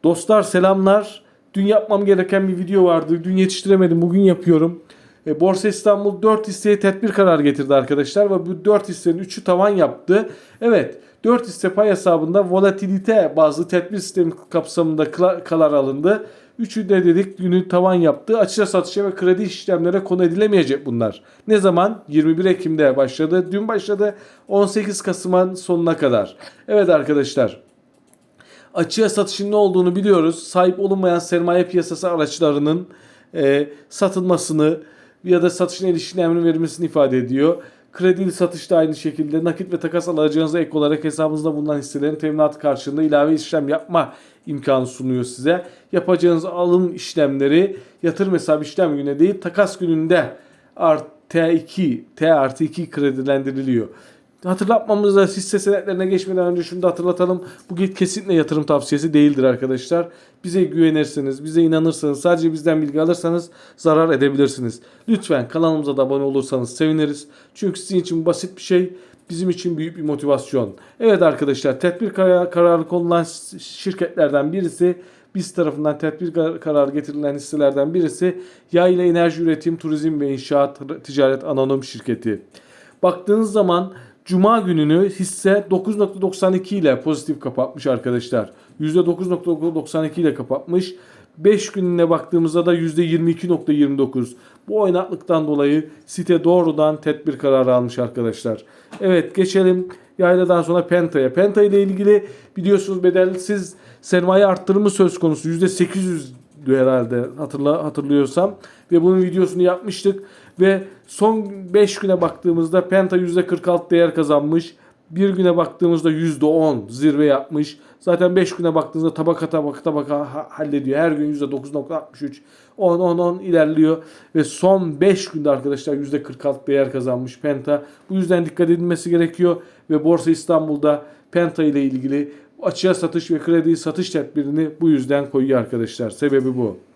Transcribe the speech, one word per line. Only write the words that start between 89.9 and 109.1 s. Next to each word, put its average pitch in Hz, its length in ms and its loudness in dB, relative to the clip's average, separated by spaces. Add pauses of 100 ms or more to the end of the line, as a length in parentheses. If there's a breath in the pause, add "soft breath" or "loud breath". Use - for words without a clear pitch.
iki 156 160 -6
ile 151 120 2
kapatmış. 170 640 -4 (420 loud breath)
Beş 196 340 2
gününe 175 380 0
baktığımızda 165 560 0
da 175 80 4
yüzde 165 300 0
yirmi 165 280 0
iki 165 160 -6
nokta 160 260 0
yirmi 143 240 2
dokuz. 131 380 -2 (320 loud breath)
Bu 208 140 0
oynaklıktan 175 640 -2
dolayı 147 420 0 (160 loud breath)
site 170 380 -2
doğrudan 156 580 2
tedbir 151 360 -4
kararı 131 360 2
almış 123 260 0
arkadaşlar. 117 640 -4 (360 soft breath)
Evet, 175 340 2
geçelim 185 520 2 (300 loud breath)
Yayla'dan 180 440 4
sonra 170 260 0
Penta'ya. 165 460 2
Penta 202 300 4
ile 202 200 4
ilgili 202 420 2 (320 loud breath)
biliyorsunuz 190 460 0
bedelsiz 185 720 0 (260 soft breath)
sermaye 185 440 4
arttırımı 190 440 2
söz 180 300 2
konusu. 160 300 0
Yüzde 170 180 0
sekiz 185 360 -2
yüzdü 139 760 -4
herhalde 123 480 0 (120)
hatırla-, 151 460 -2
hatırlıyorsam. 143 720 0 (360 loud breath)
Ve 170 100 4
bunun 185 200 4